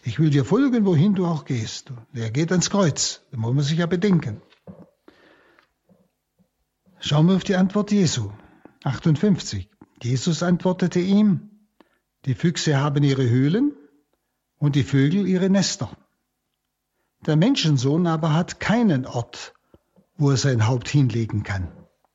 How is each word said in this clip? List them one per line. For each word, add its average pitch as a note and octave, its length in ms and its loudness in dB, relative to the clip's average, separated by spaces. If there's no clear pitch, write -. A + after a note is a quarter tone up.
„Ich A2 160 -8
will D#3 120 2
dir C#3 140 2
folgen, A#3 400 2
wohin F#3 300 2
du F3+ 120 0
auch D#3 180 -4
gehst.“ - 480 -8
Er A2+ 160 -6
geht D#3 200 -2
ans F3+ 180 0
Kreuz. - 640 -2
Da B2+ 80 -10
muss A2+ 160 -2
man D3 100 0
sich D#3+ 140 -2
ja E3+ 80 0
bedenken. E3+ 560 0
Schauen D3+ 300 2
wir F#3+ 80 4
auf - 80 -2
die F#3+ 120 0
Antwort G3+ 360 0
Jesu. B2+ 400 0
Achtundfünfzig. C#3 880 -2
Jesus C3 400 -2
antwortete F3+ 580 0
ihm: G3 500 2
„Die C3 100 -2
Füchse D#3+ 440 0
haben C#3+ 240 0
ihre C3+ 260 2
Höhlen D#3+ 440 2
und D3 160 0
die C#3+ 100 2
Vögel D#3 420 2
ihre F#3 240 0
Nester. - 460 -2
Der D3+ 100 2
Menschensohn E3 680 2
aber D#3+ 260 0
hat F3 260 -2
keinen F#3+ 480 0
Ort, - 480 -10
wo C#3 140 2
er C3+ 60 2
sein A#2+ 300 0
Haupt B2 220 -2
hinlegen A2+ 540 0
kann.“ F#2 280 -6